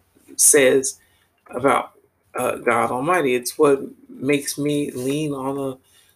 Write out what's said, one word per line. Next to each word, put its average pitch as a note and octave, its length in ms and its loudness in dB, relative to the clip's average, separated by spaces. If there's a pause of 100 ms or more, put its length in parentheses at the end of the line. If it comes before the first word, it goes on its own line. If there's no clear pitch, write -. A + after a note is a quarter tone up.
(360)
says C3 640 4 (500)
about, - 440 -2 (420)
uh, B2 220 -2
God A#2 340 0
Almighty. C#3+ 440 0
It's B2 240 -6
what C#3 240 4 (260)
makes C#3+ 500 -4
me D3 320 -2
lean C#3+ 420 -4
on C3+ 460 -6 (380)